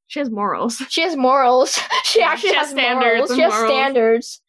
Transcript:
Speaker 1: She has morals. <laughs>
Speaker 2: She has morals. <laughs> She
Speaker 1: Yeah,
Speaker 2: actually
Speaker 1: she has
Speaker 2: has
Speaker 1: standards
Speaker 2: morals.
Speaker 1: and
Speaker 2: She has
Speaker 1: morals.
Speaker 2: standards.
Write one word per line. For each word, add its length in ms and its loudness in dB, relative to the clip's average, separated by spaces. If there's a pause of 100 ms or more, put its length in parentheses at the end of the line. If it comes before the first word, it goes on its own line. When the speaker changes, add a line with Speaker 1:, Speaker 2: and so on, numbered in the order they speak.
Speaker 1:
She 120 -8
has 100 -4
morals. 480 -4
<laughs> 120 -12
Speaker 2:
She 120 -2
has 140 -2
morals. 680 2
<laughs> 180 -4
She 160 0
Speaker 1:
Yeah, 100 2
Speaker 2:
actually 220 -2
Speaker 1:
she 40 2
has 120 0
Speaker 2:
has 80 -10
Speaker 1:
standards 400 0
Speaker 2:
morals. 160 0
Speaker 1:
and 60 -2
Speaker 2:
She 60 2
has 100 2
Speaker 1:
morals. 180 2
Speaker 2:
standards. 760 0